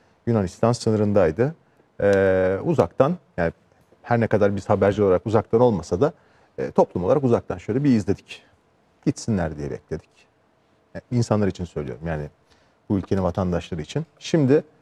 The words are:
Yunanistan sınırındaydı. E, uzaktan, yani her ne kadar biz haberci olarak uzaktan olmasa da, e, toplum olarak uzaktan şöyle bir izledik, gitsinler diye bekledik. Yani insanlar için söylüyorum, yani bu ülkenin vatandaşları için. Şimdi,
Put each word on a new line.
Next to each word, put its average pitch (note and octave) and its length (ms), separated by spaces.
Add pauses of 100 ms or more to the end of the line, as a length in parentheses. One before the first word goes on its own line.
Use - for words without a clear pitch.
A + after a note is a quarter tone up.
(260)
Yunanistan A2+ 460
sınırındaydı. G#2 840 (480)
E, F#2+ 640
uzaktan, C3+ 480 (240)
yani E2+ 160 (500)
her A#2 180
ne A2 60
kadar G2+ 300
biz F#2+ 120
haberci G2+ 340
olarak F2+ 240
uzaktan A2 340
olmasa F#2+ 400
da, D#3 120 (460)
e, B1+ 120
toplum F2+ 340
olarak C3+ 200
uzaktan G#2 340
şöyle A#2+ 260
bir C#3+ 60
izledik, G2+ 520 (640)
gitsinler F2 520
diye C#2+ 120
bekledik. - 400 (840)
Yani - 160
insanlar G#2+ 380
için F2+ 160
söylüyorum, D2 420
yani D2+ 220 (600)
bu G2+ 100
ülkenin F#2+ 240
vatandaşları E2+ 600
için. D3 240 (120)
Şimdi, D3+ 460 (180)